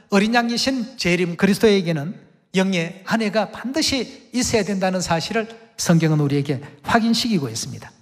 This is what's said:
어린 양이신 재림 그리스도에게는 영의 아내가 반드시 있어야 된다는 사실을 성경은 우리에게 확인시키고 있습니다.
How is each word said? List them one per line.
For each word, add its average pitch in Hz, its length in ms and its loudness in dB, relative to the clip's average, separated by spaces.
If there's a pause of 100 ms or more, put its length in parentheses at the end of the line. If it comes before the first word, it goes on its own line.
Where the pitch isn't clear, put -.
(100)
어린 208 240 2
양이신 233 640 0
재림 175 380 0
그리스도에게는 190 840 2 (380)
영의 185 500 -2
아내가 214 460 0
반드시 - 800 -4
있어야 233 320 0
된다는 185 360 -2
사실을 185 480 -2 (280)
성경은 160 420 4
우리에게 143 420 0 (220)
확인시키고 220 680 0
있습니다. 110 420 -10 (100)